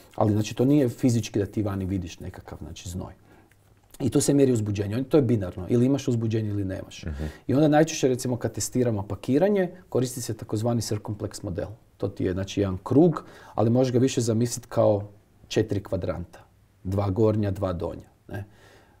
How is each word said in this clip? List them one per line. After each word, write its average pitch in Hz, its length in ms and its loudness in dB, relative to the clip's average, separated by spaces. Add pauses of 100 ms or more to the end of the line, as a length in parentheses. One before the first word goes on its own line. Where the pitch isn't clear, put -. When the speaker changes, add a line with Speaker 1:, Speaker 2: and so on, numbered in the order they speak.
(140)
Speaker 1:
ali, 107 180 -2
znači, 107 220 -2
to 123 100 0
nije 139 240 4
fizički 120 500 0
da 101 80 0
ti 107 160 -6
vani 98 220 -4
vidiš 90 360 -6
nekakav, - 400 -14
znači, 78 280 -14
znoj. 87 240 -10 (880)
I 131 100 0
to 147 100 4
se 143 140 2
mjeri 135 180 6
uzbuđenje, 104 440 0
on, 135 80 -4
to - 120 2
je 147 60 8
binarno, 95 460 0
ili 120 180 4
imaš 135 220 0
uzbuđenje 113 400 0
ili 101 160 -4
nemaš. - 420 -10
Speaker 2:
Mhm. 73 180 -6 (220)
Speaker 1:
I 117 80 0
onda 151 140 6
najčešće, 151 400 4
recimo, 127 280 0
kad - 160 -4
testiramo 113 500 -2
pakiranje, 175 680 2 (180)
koristi 123 320 -2
se 113 140 -6
takozvani 117 460 -2
circumflex 104 640 -6
model. 87 240 -6 (280)
To 104 120 -4
ti 101 160 -6
je, 92 80 0
znači, 95 280 -4
jedan 95 220 0
krug, 151 420 4 (300)
ali 117 160 2
možeš 127 220 4
ga 120 60 2
više 131 220 2
zamisliti 117 480 -2
kao 107 400 2 (400)
četiri 101 340 0
kvadranta. 87 560 -6 (460)
Dva 98 260 0
gornja, 107 400 2
dva 95 220 -4
donja, 85 360 -8 (200)
ne? 101 160 -10 (560)